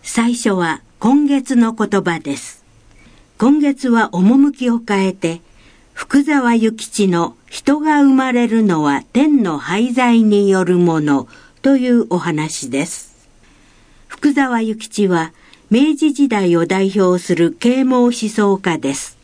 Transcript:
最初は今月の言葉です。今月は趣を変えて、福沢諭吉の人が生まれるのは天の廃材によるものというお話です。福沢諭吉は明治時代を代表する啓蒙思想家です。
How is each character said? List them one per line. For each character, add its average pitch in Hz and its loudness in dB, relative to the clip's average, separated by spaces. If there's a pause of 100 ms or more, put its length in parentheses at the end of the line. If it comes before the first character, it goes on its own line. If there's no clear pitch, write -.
(120)
最 233 0
初 233 -4
は 175 -2 (160)
今 277 2
月 269 -2
の 233 2
言 208 -2
葉 165 -4
で 139 -8
す。 - -20 (720)
今 285 4
月 277 -2
は 226 2
趣 254 2
を 233 0
変 196 -2
え 185 -2
て、 170 -6 (520)
福 - 0
沢 269 0
諭 220 0
吉 - -4
の 170 -2 (120)
人 - -2
が 302 2
生 269 4
ま 262 0
れ 240 0
る 220 0
の 165 0
は 143 -2
天 277 2
の 156 -4
廃 214 -4
材 233 2
に 202 2
よ 190 2
る 180 2
も 170 2
の 143 -2 (340)
と 269 2
い 247 -2
う 233 2
お 180 -2
話 151 -6
で 139 -4
す。 - -18 (800)
福 - -2
沢 254 0
諭 220 -6
吉 - -2
は 165 -2 (380)
明 285 2
治 294 0
時 285 0
代 190 0
を 165 0
代 190 0
表 180 2
す 175 -2
る 170 2
啓 254 0
蒙 254 2
思 240 2
想 208 -2
家 175 -4
で 139 -4
す。 - -12